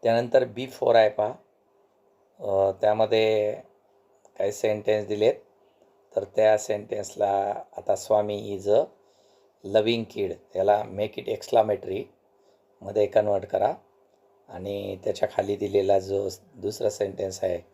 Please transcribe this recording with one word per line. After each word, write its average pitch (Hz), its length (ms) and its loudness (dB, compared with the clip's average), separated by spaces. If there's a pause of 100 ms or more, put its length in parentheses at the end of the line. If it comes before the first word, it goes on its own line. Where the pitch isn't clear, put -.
त्यानंतर 117 420 2
बी 120 220 -10
फोर 123 280 2
आहे 110 140 8
पहा, 107 240 -4 (1040)
अ, 98 320 2 (100)
त्यामध्ये 110 720 2 (840)
काही 98 140 -2
सेंटेन्स 107 560 0
दिलेत, 107 260 2 (840)
तर 98 80 -2
त्या 107 340 2
सेंटेन्सला 104 1040 -4 (140)
आता - 180 -2
"स्वामी 104 640 -2
is 101 120 0
a 120 100 6 (920)
loving 113 320 2 (140)
kid", 95 160 -2 (220)
याला 104 280 4
make 104 360 -6
it 104 80 -10
exclamatory-मध्ये 104 1800 -2
कन्व्हर्ट 104 400 0
करा 101 280 0 (760)
आणि 98 560 -10
त्याच्या 104 300 -2
खाली 98 220 -2
दिलेला 98 440 2
जो 98 300 -2
स-, - 100 -14 (160)
दुसरा 104 340 -4
सेंटेन्स 95 540 -6
आहे 90 140 -2 (160)